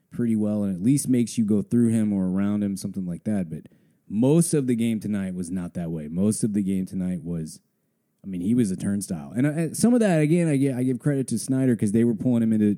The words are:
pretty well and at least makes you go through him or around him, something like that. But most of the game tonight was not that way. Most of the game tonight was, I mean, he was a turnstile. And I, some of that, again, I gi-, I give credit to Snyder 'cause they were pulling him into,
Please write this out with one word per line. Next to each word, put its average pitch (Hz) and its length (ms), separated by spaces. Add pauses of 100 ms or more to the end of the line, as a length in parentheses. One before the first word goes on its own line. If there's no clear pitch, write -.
(120)
pretty 117 240
well 107 280
and 98 100
at 87 80
least 135 260
makes 120 300
you 113 60
go 104 180
through 120 260
him 110 240
or 95 160
around 101 340
him, 98 140
something 95 300
like 85 180
that. 98 260
But 78 160 (420)
most 143 460
of 139 120
the 123 100
game 113 240
tonight 98 340
was 87 160
not 87 240
that 85 160
way. 78 180
Most 98 360
of 107 80
the 104 100
game 95 240
tonight 90 380
was, 82 360 (600)
I 98 60
mean, 90 140
he 107 120
was 120 160
a 92 60
turnstile. 92 580
And 127 120
I, 151 260
some 226 220
of 240 60
that, 180 200
again, 165 280
I 143 80
gi-, 139 160
I 123 120
give 127 160
credit 135 280
to 113 100
Snyder 131 360
'cause 104 160
they 113 140
were 120 100
pulling 117 300
him 110 80
into, 104 260